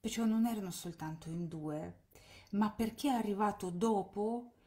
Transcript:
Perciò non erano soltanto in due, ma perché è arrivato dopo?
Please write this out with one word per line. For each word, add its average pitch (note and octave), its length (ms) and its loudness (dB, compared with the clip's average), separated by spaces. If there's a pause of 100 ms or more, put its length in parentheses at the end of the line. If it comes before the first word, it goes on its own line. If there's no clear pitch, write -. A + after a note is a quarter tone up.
Perciò A3+ 240 -2
non A3+ 220 4
erano G#3+ 240 -2
soltanto D#3+ 580 -8
in E3+ 180 -4
due, D#3 580 -6 (480)
ma G#3 180 4
perché A3+ 380 -2
è C4+ 40 4
arrivato G#3+ 560 2
dopo? G#3 840 0 (120)